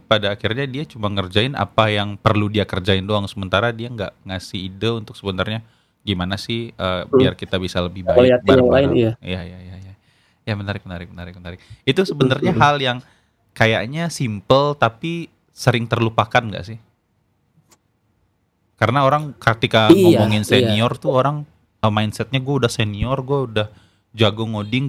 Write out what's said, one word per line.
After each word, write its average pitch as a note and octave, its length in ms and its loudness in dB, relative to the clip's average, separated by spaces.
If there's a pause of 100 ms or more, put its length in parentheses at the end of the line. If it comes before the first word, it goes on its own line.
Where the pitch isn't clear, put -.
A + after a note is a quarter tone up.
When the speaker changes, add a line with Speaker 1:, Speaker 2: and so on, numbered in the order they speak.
Speaker 1:
pada G2+ 320 0
akhirnya A#2 320 -4
dia C3+ 200 -8
cuma G#2 240 -6
ngerjain G2+ 440 -2
apa G#2+ 360 0
yang G#2 280 -4
perlu G#2 320 2
dia G#2 160 0
kerjain F#2+ 400 -2
doang, G#2 200 -2
sementara G2 440 -2
dia A2+ 200 -10
nggak G#2+ 220 -8 (140)
ngasih F#2 320 -10 (120)
ide G2 200 -4
untuk A2+ 240 -10
sebenarnya G2 480 -6 (400)
gimana F#2 360 -2
sih, A#2 360 -6
eh, F#2 320 -4
Speaker 2:
Hmm. C3+ 120 4
Speaker 1:
biar B2 200 4
kita - 200 -6
bisa F#2 240 -4
lebih F2+ 240 -8
baik F#2 80 0
Speaker 2:
Ngeliatin B2 320 4
yang - 0 -
Speaker 1:
bareng-bareng. C3 440 4
Speaker 2:
lain, - 80 -
iya. A2+ 120 2 (120)
Speaker 1:
Iya, F#2 240 -6
iya, F2+ 160 -16
iya, F2+ 200 -16
iya. F#2+ 100 -20 (540)
Ya, A2+ 120 -4
menarik, G2 280 -6
menarik, F2+ 240 -12
menarik, F2 280 -16
menarik. F2+ 200 -14 (280)
Itu C#3+ 200 2
sebenarnya C#3 480 0
Speaker 2:
Hmm. A2+ 80 2
Speaker 1:
hal D3 200 4
yang B2 160 -2 (560)
kayaknya A2+ 560 0
simple, C3+ 680 0
tapi E3 480 -2 (280)
sering A#2 320 0
terlupakan A2+ 600 0
nggak F2+ 200 -8
sih? A2+ 120 -14 (2000)
Karena C3 320 2
orang D3 320 0
ketika A2+ 480 4
Speaker 2:
Iya, F#3+ 160 8
Speaker 1:
ngomongin G#2+ 400 4
Speaker 2:
iya. - 240 4
Speaker 1:
senior A2 220 2 (100)
tuh D#3 160 -2
orang, D3 260 0 (380)
eh, A2 120 4
mindsetnya, G#2+ 520 -2
"Gua C#3 200 0
udah A#2 60 0
senior, A2 540 -2
gua C#3 140 -2 (100)
udah G#2+ 180 -2 (460)
jago A2 320 2
ngoding, A2 440 -4